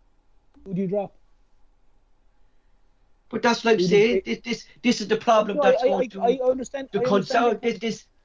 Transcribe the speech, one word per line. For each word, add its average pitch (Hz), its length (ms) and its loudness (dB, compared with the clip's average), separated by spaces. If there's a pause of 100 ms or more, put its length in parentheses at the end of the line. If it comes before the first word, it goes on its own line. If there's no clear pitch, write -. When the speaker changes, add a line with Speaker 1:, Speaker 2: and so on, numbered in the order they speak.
(640)
Speaker 1:
Who 196 80 -12
do 180 80 -4
you 190 60 -4
drop? 190 260 -4 (2250)
Speaker 2:
But 220 140 -4
that's 233 200 0
what 226 80 2
I'm 220 60 4
Speaker 1:
Who - 0 -
do 175 60 0
you 180 60 0
Speaker 2:
saying. 208 320 4
Speaker 1:
pick? - 220 -8
Speaker 2:
This, - 0 -
this, 233 220 -6 (160)
this 247 200 0
is 196 60 -8
the 214 100 0
problem 220 400 2
Speaker 1:
No, 285 60 0
Speaker 2:
that's - 200 4
Speaker 1:
I, - 40 2
Speaker 2:
going - 140 0
Speaker 1:
I, 269 60 -2
Speaker 2:
to, - 140 -14
Speaker 1:
I 254 280 0
understand, 262 440 -6
Speaker 2:
to 202 60 -2
Speaker 1:
I - 40 -2
understand - 40 0
Speaker 2:
concern. 214 440 0
Speaker 1:
that. 202 100 -4
Speaker 2:
This, 226 180 -4
this, 220 260 -8 (200)